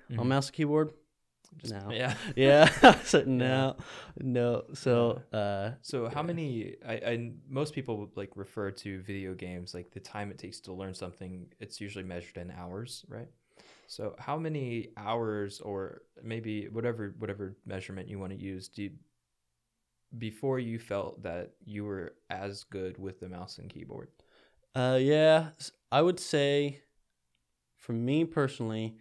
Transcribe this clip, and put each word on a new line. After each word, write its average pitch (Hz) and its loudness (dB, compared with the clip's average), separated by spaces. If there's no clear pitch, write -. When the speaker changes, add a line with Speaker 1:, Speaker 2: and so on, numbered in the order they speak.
Speaker 1:
on 123 -6
Speaker 2:
Mm-hmm. 120 2
Speaker 1:
mouse 135 4
and - -14
keyboard. 151 2
Speaker 2:
Just, 113 -8
Speaker 1:
No. 101 -6
Speaker 2:
yeah. 117 0
Speaker 1:
<laughs> 156 -8
Yeah. 143 10
<laughs> - 6
I - 12
said, - 4
Speaker 2:
Yeah. 131 2
Speaker 1:
"No, 127 2
no." 123 0
So, 120 2
Speaker 2:
Yeah. 110 -2
Speaker 1:
uh, 101 -2
Speaker 2:
So 120 -4
how 135 -4
Speaker 1:
yeah. 156 -4
Speaker 2:
many, 151 -4
I, 113 -4
I, 120 -4
most 143 -4
people 127 -4
would, 104 -12
like, 98 -8
refer 98 -4
to 95 -8
video 95 -6
games, 90 -10
like, 90 -12
the 98 -16
time 101 -8
it - -14
takes 95 -14
to 95 -14
learn 92 -8
something, 90 -12
it's - -14
usually 98 -8
measured 87 -10
in 87 -10
hours, 90 -12
right? 113 -12
So - -8
how - -6
many 139 -6
hours, 104 -4
or 98 -8
maybe 110 -6
whatever, 113 -4
whatever 101 -6
measurement 95 -10
you 101 -8
wanna 95 -8
use, 95 -10
do - -12
you, 98 -8
before 123 -2
you 113 -4
felt 101 -4
that 87 -6
you 104 -8
were 95 -6
as 98 -8
good 92 -8
with 95 -10
the 92 -10
mouse 90 -12
and 98 -16
keyboard? - -14
Speaker 1:
Uh, 127 4
yeah, 156 6
s-, - -14
I 135 4
would 180 4
say, 143 2
for - -8
me 127 2
personally, 113 -2